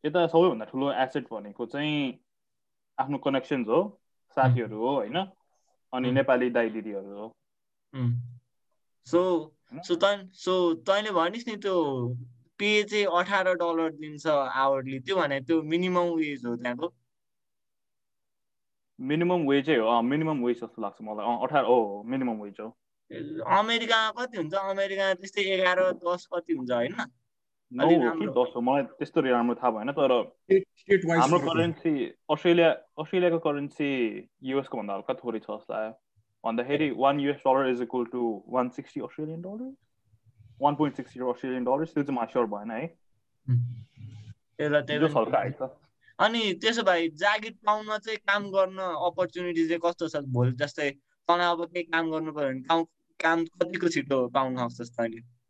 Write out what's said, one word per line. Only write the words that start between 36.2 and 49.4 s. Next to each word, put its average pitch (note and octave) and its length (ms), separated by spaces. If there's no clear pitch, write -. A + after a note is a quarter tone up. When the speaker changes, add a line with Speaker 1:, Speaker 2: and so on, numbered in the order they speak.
Speaker 1:
भन्दाखेरि C3 460
one C3+ 280
U C#3+ 160
S C#3 120
dollar C3 280
is A#2+ 60
equal B2 340
to A2+ 280
one B2+ 160
sixty C3+ 300
Australian D#3 420
dollars, G#3+ 300
one D3 140
point D3 160
sixty - 280
Australian B2+ 440
dollars, C#3+ 300
त्यो D3+ 80
चाहिँ C#3 140
मलाई A#2 100
स्योर A#2+ 200
भएन G#2 240
है। B2+ 260
Speaker 2:
उम्। B2 100
ए D3+ 80
ल, D3 120
त्यही D3 200
Speaker 1:
जो D#3 60
Speaker 2:
पनि D3 80
Speaker 1:
हल्का A2+ 240
हाई G2+ 120
छ। C3+ 120
Speaker 2:
अनि A3 360
त्यसो A#3 280
भए F3 260
जागिर G#3 580
पाउन G#3+ 320
चाहिँ A3 180
काम G3+ 340
गर्न F#3+ 280
अपर्च्युनिटी F3 880